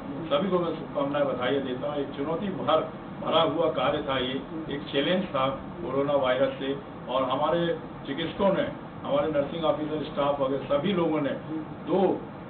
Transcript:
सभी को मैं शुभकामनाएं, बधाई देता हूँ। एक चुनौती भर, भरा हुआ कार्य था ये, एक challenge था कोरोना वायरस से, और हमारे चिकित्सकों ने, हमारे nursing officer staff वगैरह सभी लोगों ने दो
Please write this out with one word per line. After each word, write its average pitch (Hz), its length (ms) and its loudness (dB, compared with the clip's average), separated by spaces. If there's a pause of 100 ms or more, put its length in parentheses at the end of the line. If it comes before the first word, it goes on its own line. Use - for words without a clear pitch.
(220)
सभी 160 280 0
को 180 100 2
मैं 160 160 -2
शुभकामनाएं, 143 500 0
बधाई 131 340 0
देता 131 280 -4
हूँ। 147 100 -4
एक 139 200 -4
चुनौती 160 300 -2
भर, 147 320 2 (460)
भरा 156 160 4
हुआ 160 300 2
कार्य 143 380 0
था 135 80 2
ये, 127 240 -2 (280)
एक 143 120 -4 (100)
challenge 165 340 2
था 135 220 0 (340)
कोरोना 139 320 2
वायरस 131 460 4
से, 139 180 -2 (320)
और 131 200 2
हमारे 156 500 2 (280)
चिकित्सकों 165 460 2
ने, 151 100 2 (400)
हमारे 143 280 2
nursing 151 320 0
officer 151 400 0
staff 143 360 0
वगैरह 135 260 0
सभी 156 280 2
लोगों 156 280 2
ने 135 80 2 (580)
दो 185 340 4 (280)